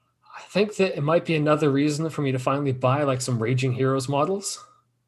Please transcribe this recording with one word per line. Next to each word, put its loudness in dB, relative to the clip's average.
I -18
think -2
that 0
it -4
might 2
be 0
another 4
reason 0
for -6
me 0
to -2
finally -2
buy, 2
like, 0
some -2
Raging 0
Heroes 0
models, -2